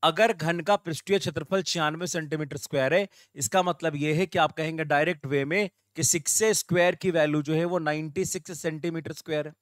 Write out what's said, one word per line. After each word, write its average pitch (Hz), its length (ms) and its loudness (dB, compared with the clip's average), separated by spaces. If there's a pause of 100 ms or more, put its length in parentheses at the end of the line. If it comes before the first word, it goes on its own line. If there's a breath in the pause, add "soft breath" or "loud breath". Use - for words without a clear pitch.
अगर 180 300 4
घन 165 260 -2
का 180 160 2
पृष्ठीय 190 440 -2
क्षेत्रफल 170 420 -2
छियानवे 165 460 -2
सेंटीमीटर 151 500 -6
स्क्वायर 135 360 0
है, 196 140 4 (280 soft breath)
इसका 180 280 0
मतलब 165 320 -2
यह 151 220 0
है 185 80 2
कि 180 120 -4
आप 156 140 2
कहेंगे 160 320 -4
डायरेक्ट 151 420 0
वे 139 200 0
में 185 240 0 (260)
कि - 80 -2
सिक्स - 400 2
स्क्वायर 180 520 4
की 185 160 -2
वैल्यू 151 300 2
जो 147 120 -2
है, 160 120 2
वो 175 140 0
नाइंटी 156 460 -2
सिक्स 175 340 -8
सेंटीमीटर 156 540 -6
स्क्वायर 151 340 -4
है। 151 140 -16